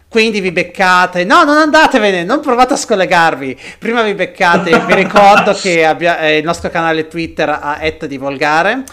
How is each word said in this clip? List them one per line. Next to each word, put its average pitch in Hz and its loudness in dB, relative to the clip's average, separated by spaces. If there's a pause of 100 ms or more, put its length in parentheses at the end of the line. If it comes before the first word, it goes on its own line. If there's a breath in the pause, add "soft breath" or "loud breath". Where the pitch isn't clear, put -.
(120)
Quindi 220 0
vi 185 -4
beccate, 180 0
no, 294 4
non 294 2
andatevene, 277 2
non 214 -2
provate 247 0
a - -4
scollegarvi. 165 0 (200 loud breath)
Prima 233 -4
vi 214 -2
beccate, 175 0
vi - 2
ricordo 196 4
che 170 0
abbia-, 160 0
eh, 156 0
il 151 -2
nostro 165 -6
canale 160 -4
Twitter 165 -6
a 147 -6
at 156 -6
divolgare, 147 -2 (100)